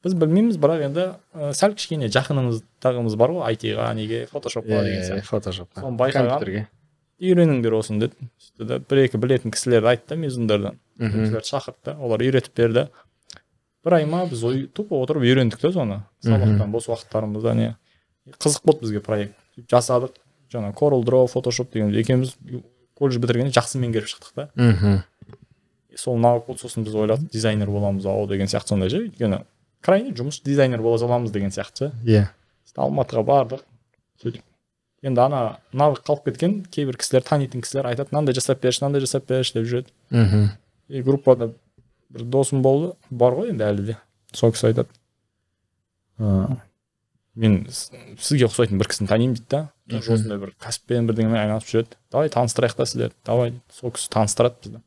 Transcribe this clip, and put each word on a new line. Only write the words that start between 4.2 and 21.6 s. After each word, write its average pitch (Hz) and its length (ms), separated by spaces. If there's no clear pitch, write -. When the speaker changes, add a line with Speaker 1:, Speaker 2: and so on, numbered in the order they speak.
Speaker 1:
фотошопқа 117 480
Speaker 2:
Иә, 104 100
Speaker 1:
деген 95 180
Speaker 2:
иә, 90 40
Speaker 1:
сияқты. 95 160
Speaker 2:
иә, - 0
фотошопқа. 92 580
Speaker 1:
Соны 127 160
байқағам. 127 340
Speaker 2:
Компьютерге. 104 380
Speaker 1:
"Үйреніңдер 160 580
осыны", — 107 220
деді. 120 140
Сөйтті - 280
да, 123 120
бір-екі 135 400
білетін 127 320
кісілерді 113 360
айтты 120 220
да, 151 80
мезундардан. 117 600
Speaker 2:
Мгм. 113 120
Speaker 1:
Кісілерді 110 260
шақыртты, - 500
олар 113 200
үйретіп 131 340
берді. 117 340
Бір 175 100
ай 151 120
ма 175 200
біз 117 180
ой-, 135 240
тупо 185 340
отырып 139 200
үйрендік 123 360
те 156 140
соны. 107 300
Speaker 2:
Мгм. 117 80
Speaker 1:
Сабақтан 104 400
бос 113 160
уақыттарымызда 110 680
не. 113 200
Қызық 151 260
болды 156 180
бізге 104 180
проект. 104 340
Сөйтіп 123 120
жасадық. 123 420
Жаңа 104 220
Corel 143 300
Draw, 127 220
Photoshop 123 460